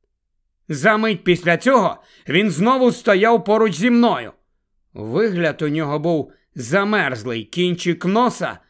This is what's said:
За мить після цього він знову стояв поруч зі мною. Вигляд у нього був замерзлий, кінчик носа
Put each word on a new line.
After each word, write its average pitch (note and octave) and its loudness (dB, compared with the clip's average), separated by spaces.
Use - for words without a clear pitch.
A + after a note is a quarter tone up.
За E3+ 2
мить G#3+ -2
після F3 2
цього A3+ 2
він F#3+ 2
знову A#3 2
стояв G#3+ 2
поруч A3 2
зі F#3+ 0
мною. G#3+ 2
Вигляд E3 -4
у D3+ -2
нього D3 -4
був D#3+ -4
замерзлий, C3 -2
кінчик F3 -4
носа G3 -2